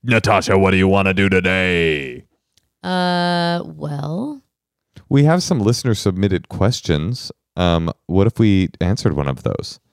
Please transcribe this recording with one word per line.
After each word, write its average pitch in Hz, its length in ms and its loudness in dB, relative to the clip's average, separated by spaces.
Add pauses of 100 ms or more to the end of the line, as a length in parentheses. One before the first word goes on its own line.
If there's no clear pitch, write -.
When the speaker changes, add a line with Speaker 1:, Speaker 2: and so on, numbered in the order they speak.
Speaker 1:
Natasha, 107 540 2
what 95 120 4
do 95 80 4
you 95 100 4
wanna 95 280 2
do 98 140 2
today? 90 960 0 (580)
Speaker 2:
Uh, 175 800 -2
well. 156 760 -8 (680)
Speaker 1:
We 139 140 4
have 170 180 4
some 160 180 -2
listener 110 360 0
submitted 95 540 -2
questions. 95 800 -2 (240)
Um, 85 360 0 (140)
what 98 220 2
if 113 100 -2
we 98 320 4 (100)
answered 90 340 0
one 69 140 -2
of 69 140 -6
those? - 380 -6 (140)